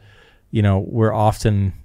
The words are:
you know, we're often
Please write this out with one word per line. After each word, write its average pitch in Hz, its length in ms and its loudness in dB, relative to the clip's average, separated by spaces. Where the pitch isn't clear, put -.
you 110 100 0
know, 98 180 2
we're 110 340 0
often 107 600 0